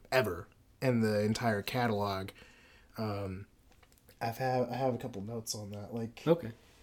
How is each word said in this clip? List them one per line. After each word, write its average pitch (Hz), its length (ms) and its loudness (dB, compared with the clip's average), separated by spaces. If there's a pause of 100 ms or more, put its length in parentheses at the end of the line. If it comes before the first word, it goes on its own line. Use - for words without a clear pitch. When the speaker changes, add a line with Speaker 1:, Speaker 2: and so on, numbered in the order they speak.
(100)
Speaker 1:
ever 104 380 0 (320)
in 127 200 4
the 107 200 4
entire 107 420 2
catalog. 101 680 0 (680)
Um, 101 480 -4 (720)
I've 117 180 -2
have, 127 320 2
I 123 40 -4
have 127 200 0
a 110 40 -4
couple 104 240 -8
notes 113 320 -6
on 107 160 -8
that. 104 240 -10
Like, 117 320 -6
Speaker 2:
Okay. 160 240 4 (320)